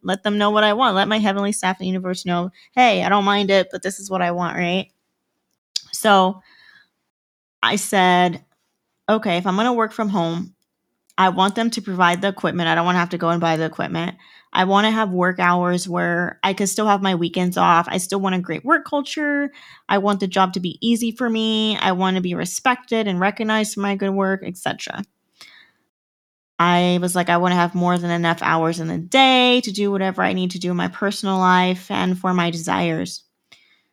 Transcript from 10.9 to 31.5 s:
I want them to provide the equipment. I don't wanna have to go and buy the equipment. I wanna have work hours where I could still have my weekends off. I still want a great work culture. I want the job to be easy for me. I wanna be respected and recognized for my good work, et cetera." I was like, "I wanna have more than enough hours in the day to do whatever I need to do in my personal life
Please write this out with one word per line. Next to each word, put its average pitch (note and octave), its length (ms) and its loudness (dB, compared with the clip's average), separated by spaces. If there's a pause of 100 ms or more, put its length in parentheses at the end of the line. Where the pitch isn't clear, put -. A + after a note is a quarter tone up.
I F#3 120 4
want F#3+ 260 2
them A#3 160 -2
to A3 120 -6
provide F3+ 400 2
the G3 60 0
equipment. F3 400 -2
I E3 60 2
don't E3+ 120 2
wanna F3+ 120 2
have F3 120 0
to F3 80 -6
go E3+ 100 -2
and E3+ 120 0
buy E3 160 0
the D#3+ 100 -2
equipment. E3 500 -6 (380)
I F#3 100 2
wanna G3+ 260 4
have A3 200 0
work F3+ 280 0
hours F3+ 500 2
where F3 540 -2
I F#3+ 100 2
could G3 160 -2
still G#3+ 180 -2
have G3+ 140 4
my F#3+ 140 0
weekends F3+ 420 -2
off. F3 320 4
I - 80 -4
still F#3+ 240 -4
want F#3+ 140 0
a F#3 40 -2
great F3+ 280 -8
work D#4+ 180 2
culture. C#4+ 640 -4 (380)
I G3 100 2
want G3 220 0
the G3 60 -2
job F#3 280 2
to F#3+ 60 -6
be F3+ 260 -6
easy A#3 240 0
for A#3 200 -4
me. A3 480 0
I G3 140 0
wanna F#3 280 0
be F3+ 140 -4
respected A3+ 720 -2
and F3+ 140 -2
recognized G#3+ 540 0
for G3+ 60 -6
my G3+ 140 -2
good G3 160 -2
work, F#3+ 340 -2
et F3+ 140 -10
cetera." - 460 -8 (1500)
I F3+ 420 4
was F3+ 140 -2
like, F3 160 0
"I E3+ 80 4
wanna F3+ 160 2
have F3 200 2
more F3 220 2
than F3 140 -2
enough E3+ 320 0
hours E3 360 0
in E3 100 -6
the E3+ 100 -4
day B3 640 4
to G#3+ 100 -8
do G3+ 180 -2
whatever F#3+ 320 -2
I F#3+ 120 2
need F#3 160 -2
to F3+ 80 -10
do F3+ 120 -4
in F3 60 -2
my F3+ 120 -2
personal G3 500 -4
life F#3 520 2